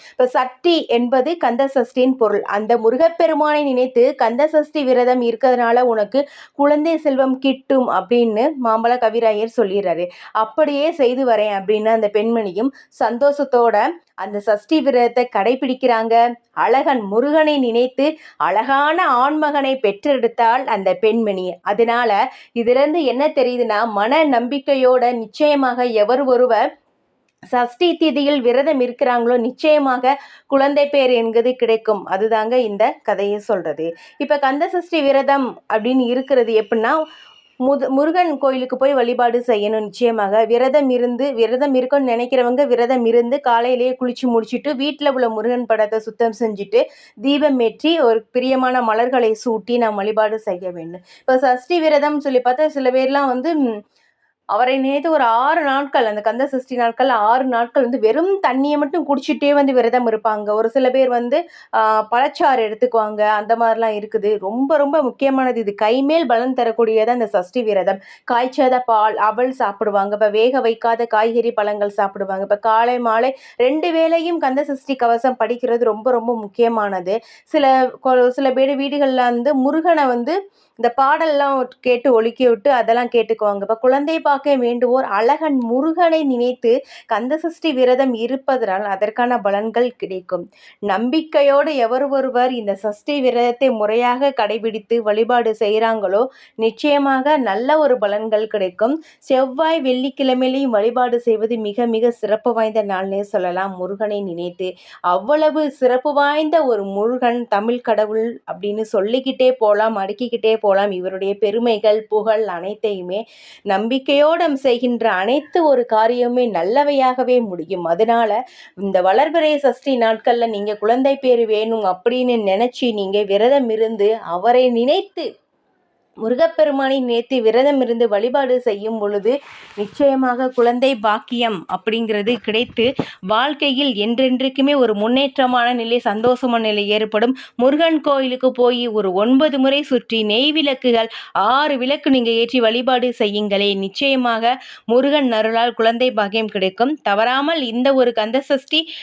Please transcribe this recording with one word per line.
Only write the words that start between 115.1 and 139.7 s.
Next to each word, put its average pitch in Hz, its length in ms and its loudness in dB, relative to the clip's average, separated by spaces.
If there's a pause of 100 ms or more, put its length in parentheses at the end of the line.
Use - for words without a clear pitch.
அனைத்து 240 560 -2
ஒரு 254 220 2
காரியமுமே 240 600 2
நல்லவையாகவே 254 920 0
முடியும். 180 420 -6
அதனால 220 460 2 (520)
இந்த 196 200 0
வளர்பிறை 302 540 2
சஷ்டி 277 420 0
நாட்கள்ல 233 520 0
நீங்க 208 280 -6
குழந்தை 262 400 2
பேரு 247 280 2
வேணும் 220 380 -2
அப்படின்னு 240 540 0 (140)
நினைச்சு 240 420 0
நீங்க 202 300 -2
விரதம் 226 460 2
இருந்து 220 480 0
அவரை 226 520 2
நினைத்து, 285 580 -2 (920)
முருகப்பெருமானை 269 800 0
நினைத்து 240 420 -2
விரதம் 262 400 2
இருந்து 233 260 0
வழிபாடு 247 540 0
செய்யும் 220 380 -4
பொழுது 208 340 -2 (420)
நிச்சயமாக 262 760 0
குழந்தை 247 460 2
பாக்கியம் 220 800 -2
அப்படிங்கிறது 214 640 -2
கிடைத்து 233 500 -2 (360)
வாழ்க்கையில் 277 720 0
என்றென்றைக்குமே 262 840 0
ஒரு 233 160 2
முன்னேற்றமான 247 800 0
நிலை, 240 300 -2
சந்தோஷமான 240 560 0
நிலை 214 280 -2
ஏற்படும். 214 480 0 (200)
முருகன் 302 460 2
கோயிலுக்கு 262 500 0
போய் 240 360 0
ஒரு 208 260 -2
ஒன்பது 262 460 2
முறை 269 220 2